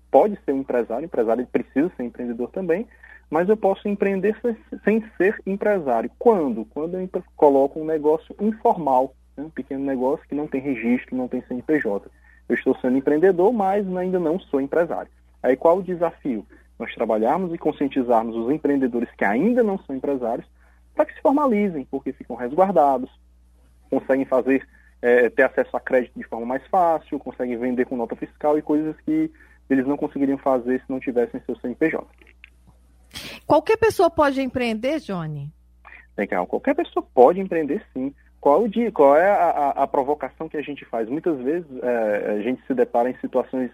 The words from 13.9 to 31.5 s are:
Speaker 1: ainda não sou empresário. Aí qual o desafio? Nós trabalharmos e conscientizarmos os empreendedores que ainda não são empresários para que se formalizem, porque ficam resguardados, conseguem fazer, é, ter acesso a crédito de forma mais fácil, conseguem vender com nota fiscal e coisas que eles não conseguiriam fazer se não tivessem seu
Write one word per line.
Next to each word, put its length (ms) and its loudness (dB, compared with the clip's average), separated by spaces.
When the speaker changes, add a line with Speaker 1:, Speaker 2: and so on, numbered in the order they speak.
Speaker 1:
ainda 240 -2
não 200 -2
sou 200 -4
empresário. 520 -2
Aí 120 2
qual 220 4
o 60 -4
desafio? 600 -4
Nós 180 -10
trabalharmos 580 0
e 40 -6
conscientizarmos 800 0
os 120 -2
empreendedores 680 0
que 80 -2
ainda 360 2
não 180 0
são 140 -12
empresários 540 -4
para 80 2
que 100 -8
se 80 -20
formalizem, 680 2
porque 220 -6
ficam 240 -12
resguardados, 720 2
conseguem 340 0
fazer, 420 0
é, 280 6
ter 140 4
acesso 320 0
a 60 -4
crédito 360 -2
de 60 -10
forma 220 -10
mais 220 -6
fácil, 520 0
conseguem 380 -6
vender 280 0
com 120 -6
nota 180 -6
fiscal 420 -2
e 40 -2
coisas 340 -2
que 240 0
eles 160 2
não 120 -2
conseguiriam 400 -2
fazer 420 0
se 100 -20
não 120 -6
tivessem 440 -2
seu 120 -6